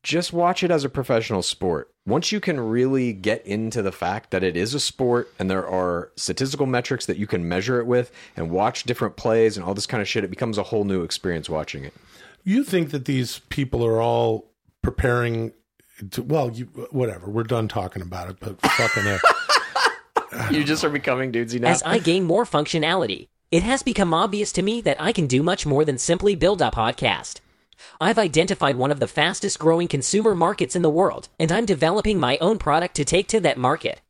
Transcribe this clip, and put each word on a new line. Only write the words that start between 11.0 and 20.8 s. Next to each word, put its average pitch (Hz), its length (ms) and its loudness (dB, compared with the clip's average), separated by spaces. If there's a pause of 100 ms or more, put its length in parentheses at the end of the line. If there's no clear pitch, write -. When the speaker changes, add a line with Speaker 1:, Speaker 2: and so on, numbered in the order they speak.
Speaker 1:
experience 82 480 -4
watching 76 340 -6
it. 69 80 -16 (520)
Speaker 2:
You 214 180 2
think 175 300 0
that 135 140 -6
these 131 420 -2
people 127 360 -2
are 113 160 2
all 117 460 0 (360)
preparing 120 680 0 (580)
to, - 120 -6
well, 139 280 0
you, 117 140 -10 (260)
whatever. 101 400 -4
We're 113 140 -2
done 113 240 0
talking 95 340 -6
about 90 280 -10
it, 92 100 -14
but 98 200 -12
fucking 113 460 2
it. 101 200 0
Speaker 1:
<laughs> - 40 8 (1200)
You 147 140 2
just 151 200 0